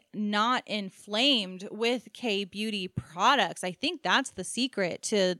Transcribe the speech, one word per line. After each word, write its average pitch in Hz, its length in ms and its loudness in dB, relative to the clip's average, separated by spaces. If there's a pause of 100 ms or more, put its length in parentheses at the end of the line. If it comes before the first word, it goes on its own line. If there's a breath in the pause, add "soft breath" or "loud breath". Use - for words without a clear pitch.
(140)
not 214 520 2
inflamed 208 1040 -2
with 226 420 -2
K 202 320 -2
beauty 202 440 -4
products, 190 760 2
I 185 80 -2
think 302 300 -4
that's 226 280 2
the 185 140 -8
secret 208 580 -2
to 185 380 2